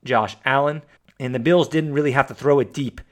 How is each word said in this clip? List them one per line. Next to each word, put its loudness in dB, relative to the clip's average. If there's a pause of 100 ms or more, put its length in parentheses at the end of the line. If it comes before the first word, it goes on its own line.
Josh 0
Allen. 0 (380)
And -6
the -2
Bills 2
didn't -2
really 0
have 0
to -14
throw 2
it -2
deep -8 (120)